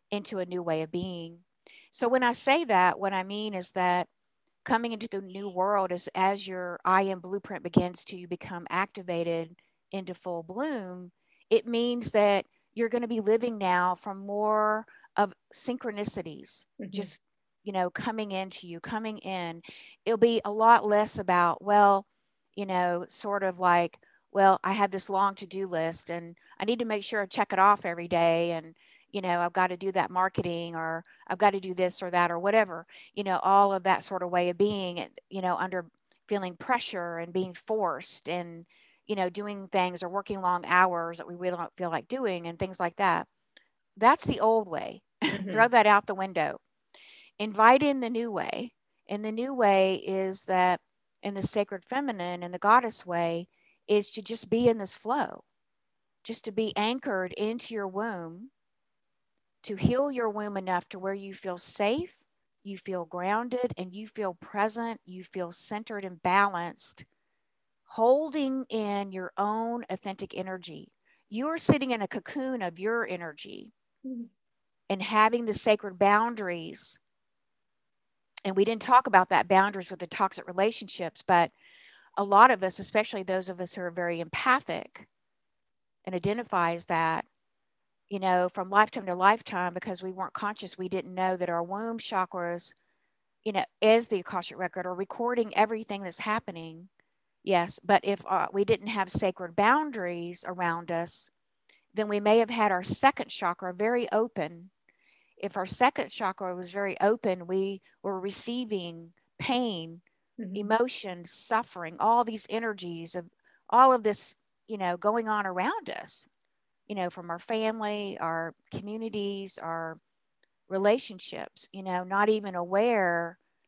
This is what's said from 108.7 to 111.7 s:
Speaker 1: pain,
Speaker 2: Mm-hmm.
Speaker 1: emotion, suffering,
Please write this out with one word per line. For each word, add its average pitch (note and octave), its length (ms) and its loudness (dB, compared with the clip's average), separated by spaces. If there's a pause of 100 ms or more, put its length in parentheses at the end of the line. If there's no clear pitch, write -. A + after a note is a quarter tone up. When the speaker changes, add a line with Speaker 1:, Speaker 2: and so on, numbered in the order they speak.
Speaker 1:
pain, F3+ 600 -2 (380)
Speaker 2:
Mm-hmm. G3 160 -10
Speaker 1:
emotion, G#3 720 0
suffering, F3 720 -4